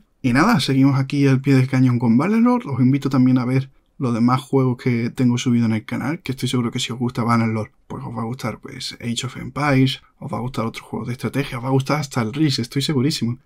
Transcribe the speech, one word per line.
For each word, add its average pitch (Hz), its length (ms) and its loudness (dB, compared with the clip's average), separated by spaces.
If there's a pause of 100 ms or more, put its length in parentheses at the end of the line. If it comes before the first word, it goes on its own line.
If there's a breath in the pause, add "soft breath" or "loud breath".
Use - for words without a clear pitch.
(240)
Y 247 100 0
nada, 180 260 4
seguimos 135 380 2
aquí 139 300 0
al 131 140 4
pie 139 120 2
del 131 140 4
cañón 127 320 4
con 120 180 4
Bannerlord. 226 480 2
Os 131 140 -6
invito 135 320 2
también 127 260 4
a 123 80 0
ver 135 240 0 (300)
los 123 140 -2
demás 123 280 2
juegos 131 360 0
que 120 340 -2
tengo 123 260 2
subido 120 300 2
en 110 60 2
el 110 120 -4
canal, 120 360 -6
que - 100 -8
estoy 127 180 -6
seguro 120 220 -2
que 123 80 -6
si - 140 -6
os 123 60 -10
gusta 117 240 -4
Bannerlord, 113 480 0 (140)
pues 135 180 -12
os 123 120 -12
va 117 60 -8
a 113 40 -6
gustar, 117 340 -8
pues, - 420 -14
Age 120 260 -6
of - 100 -12
Empires, 135 640 0 (180 soft breath)
os - 140 -10
va 110 40 -6
a 110 40 -6
gustar 117 240 -4
otros - 180 -8
juegos 117 240 -8
de 123 60 -6
estrategia, 131 460 -6
os 117 40 -12
va 131 60 -6
a - 20 0
gustar 135 280 0
hasta 139 220 -4
el 110 120 -4
Risk, 147 260 0
estoy - 220 -4
segurísimo. 131 640 -2